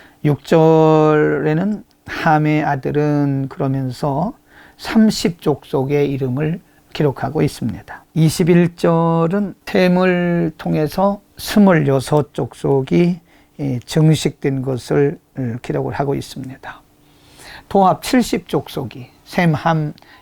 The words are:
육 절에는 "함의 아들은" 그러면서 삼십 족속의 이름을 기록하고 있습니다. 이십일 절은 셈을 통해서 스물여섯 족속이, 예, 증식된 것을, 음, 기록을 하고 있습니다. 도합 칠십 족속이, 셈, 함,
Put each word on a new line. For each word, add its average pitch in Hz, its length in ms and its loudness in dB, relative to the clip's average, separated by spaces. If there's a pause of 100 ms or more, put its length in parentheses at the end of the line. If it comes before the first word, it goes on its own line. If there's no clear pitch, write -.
(260)
육 147 200 0
절에는 156 1400 2 (240)
"함의 151 560 0
아들은" 143 840 -2
그러면서 135 840 -4 (460)
삼십 - 640 0
족속의 143 680 0
이름을 139 500 -4 (320)
기록하고 147 480 -2
있습니다. - 720 -6
이십일 170 600 2
절은 165 800 0 (100)
셈을 180 920 2
통해서 175 600 -2 (180)
스물여섯 151 960 2
족속이, 151 840 0 (400)
예, 135 200 -4
증식된 147 840 0
것을, 139 580 -2 (200)
음, 123 240 -6
기록을 135 320 -6
하고 139 180 -2
있습니다. - 680 -14 (880)
도합 185 340 2
칠십 247 460 -2
족속이, 135 600 -8 (160)
셈, 170 300 0
함, 156 380 -2 (280)